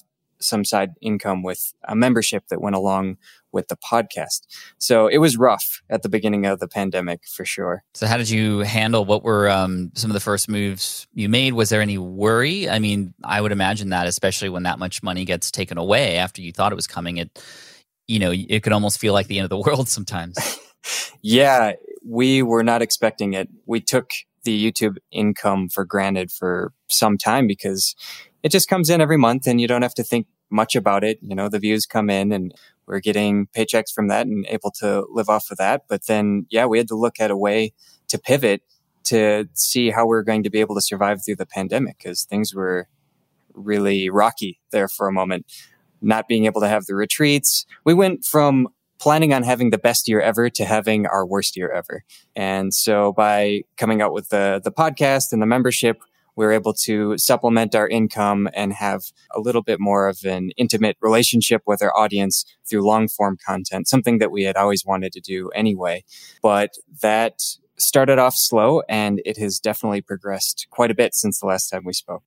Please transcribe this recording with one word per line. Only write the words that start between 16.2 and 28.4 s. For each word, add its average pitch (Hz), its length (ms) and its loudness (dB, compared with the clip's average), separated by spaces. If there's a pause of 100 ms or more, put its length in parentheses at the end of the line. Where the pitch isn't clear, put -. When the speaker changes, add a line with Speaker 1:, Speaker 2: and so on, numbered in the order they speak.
Speaker 2:
you 87 100 -12
thought 101 200 -2
it 98 40 -4
was 82 120 -6
coming, 87 300 -8
it, - 260 -10 (640)
you 113 120 0
know, 92 140 2
it 95 300 -2
could 107 100 2
almost 104 260 0
feel 107 140 2
like 98 140 2
the 98 100 -4
end 95 60 -2
of 87 60 -6
the 95 100 -2
<laughs> 98 60 -6
world 135 240 0
sometimes. 92 480 -8 (260)
Speaker 1:
<laughs> - 40 -20 (540)
Yeah, 120 520 4 (300)
we 131 380 2
were 117 220 2
not 117 180 2
expecting 107 540 -2
it. 95 120 -4 (200)
We 113 120 -2
took 127 300 -2 (340)
the 110 280 0
YouTube 104 260 -2 (140)
income 98 580 -2
for 95 160 -6
granted 98 460 -2
for - 420 -4 (160)
some 104 300 2
time 123 260 2
because 98 500 -2 (460)